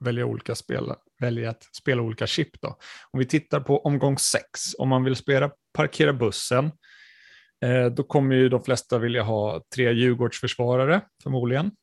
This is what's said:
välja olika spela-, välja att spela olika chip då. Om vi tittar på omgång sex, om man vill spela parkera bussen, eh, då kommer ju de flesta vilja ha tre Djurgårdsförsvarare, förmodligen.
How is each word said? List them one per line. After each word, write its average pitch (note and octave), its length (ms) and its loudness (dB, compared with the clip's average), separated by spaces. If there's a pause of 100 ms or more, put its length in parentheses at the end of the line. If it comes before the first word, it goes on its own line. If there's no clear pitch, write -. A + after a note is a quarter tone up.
välja A#2+ 260 -2
olika A#2 280 -6
spela-, - 420 -6 (240)
välja A#2 300 -2
att - 120 -12
spela - 400 -2
olika A2+ 240 -4
chip - 340 -4
då. - 160 -8 (340)
Om C3 80 -4
vi C3 80 2
tittar D3 340 0
på C#3+ 240 0
omgång C#3 340 2
sex, - 600 -2
om C3+ 100 0
man B2+ 160 2
vill C3 120 0
spela C#3+ 340 0 (220)
parkera D3 400 2
bussen, B2 580 0 (960)
eh, B2 220 2
då A#2+ 160 -2
kommer C3+ 320 2
ju C3 140 6
de A#2+ 160 0
flesta B2 340 -2
vilja A#2+ 240 -2
ha G#2+ 400 -2 (120)
tre B2 180 2
Djurgårdsförsvarare, B2 1080 0 (220)
förmodligen. C3 480 -2 (120)